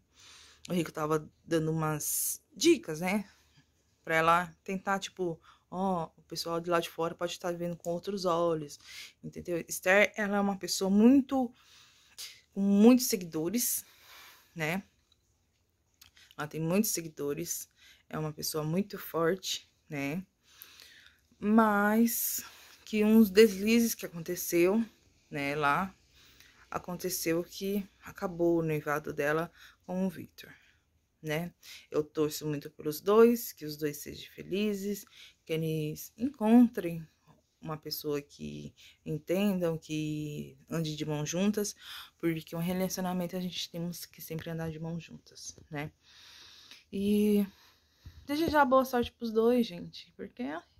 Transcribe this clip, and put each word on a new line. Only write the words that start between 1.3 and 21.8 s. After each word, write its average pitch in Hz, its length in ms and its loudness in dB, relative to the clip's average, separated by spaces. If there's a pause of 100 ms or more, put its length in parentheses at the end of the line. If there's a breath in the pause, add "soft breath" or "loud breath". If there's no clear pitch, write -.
dando 160 240 0
umas 156 720 -2 (140)
dicas, 196 460 2
né, 190 280 -2 (760 soft breath)
pra - 120 -2
ela 165 480 4
tentar, 196 360 -4
tipo, 180 400 -6 (300 soft breath)
"ó, 180 480 -2
o - 60 -20
pessoal 165 380 -6
de 170 80 -8
lá 170 100 4
de 170 100 -4
fora 165 240 -4
pode 175 200 -6
estar 180 200 -6
vendo 170 220 -6
com 170 160 -8
outros 175 340 -6
olhos", 165 540 0 (420 loud breath)
entendeu? 160 460 -8
Esther, - 480 2
ela 202 220 -2
é - 20 2
uma 196 180 0
pessoa 190 320 -2
muito, 254 640 6 (1000 loud breath)
com 196 80 -4
muitos 214 460 8
seguidores, 180 800 -4 (680 loud breath)
né? 165 260 -2 (1600 soft breath)
Ela 147 100 -8
tem 156 140 -8
muitos 185 300 2
seguidores, 160 800 -6 (440 soft breath)
é 156 60 -6
uma 156 120 -4
pessoa 151 320 -6
muito 185 340 -2
forte, - 720 -2 (220)
né? 147 340 -6 (1160 loud breath)
Mas 214 1080 2 (400 loud breath)